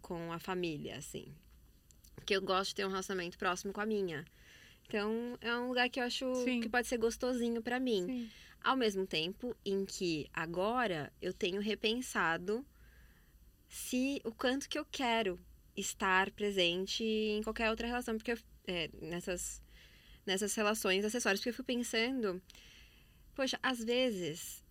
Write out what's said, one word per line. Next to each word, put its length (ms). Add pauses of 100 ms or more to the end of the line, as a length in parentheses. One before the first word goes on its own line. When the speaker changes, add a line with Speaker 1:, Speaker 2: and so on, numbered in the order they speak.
Speaker 1:
com 320
a 60
família, 580
assim. 280 (880)
Porque 200
eu 60
gosto 280
de 60
ter 100
um 40
relacionamento 480
próximo 340
com 100
a 40
minha. 400 (600)
Então, 540
é 140
um 120
lugar 240
que 80
eu 60
acho 280 (100)
Speaker 2:
Sim. 160
Speaker 1:
que 100
pode 180
ser 100
gostosinho 640
pra 180
mim. 280
Speaker 2:
Sim. 220 (340)
Speaker 1:
Ao 120
mesmo 300
tempo 580
em 220
que 480
agora 880
eu 120
tenho 280
repensado 1040 (1040)
se 560
o 80
quanto 340
que 100
eu 140
quero 480 (380)
estar 540
presente 720
em 380
qualquer 280
outra 180
relação, 300
porque 160
eu, 40 (300)
é, 220 (120)
nessas, 600 (640)
nessas 280
relações 520
acessórias, 340
porque 100
eu 40
fico 120
pensando, 760 (920)
poxa, 300
às 180
vezes 880